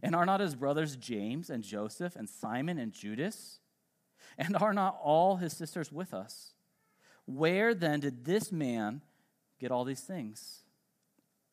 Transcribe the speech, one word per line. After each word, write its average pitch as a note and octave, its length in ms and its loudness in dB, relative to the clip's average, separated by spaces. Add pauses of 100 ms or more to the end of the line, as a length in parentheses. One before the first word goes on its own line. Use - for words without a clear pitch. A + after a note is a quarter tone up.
And D#3 100 2
are F3 120 4
not F#3+ 160 4
his E3 140 0
brothers C#3+ 420 0
James A#2+ 520 -4
and A#2+ 140 -4
Joseph G#2+ 540 -6
and G#2+ 100 -8
Simon C3+ 500 -2
and A#2 140 -4
Judas? B2 680 -6 (800)
And E3+ 200 0
are G3+ 160 4
not F#3+ 280 2
all E3 360 6
his F3 180 -2
sisters D#3+ 340 -6
with E3+ 240 -8
us? - 400 -10 (720)
Where F3 480 4
then D#3+ 280 2
did B2 240 -2
this G3+ 260 2
man B2 500 0 (560)
get B2 140 -6
all B2 140 2
these C3 160 -4
things?' A#2 640 -10 (880)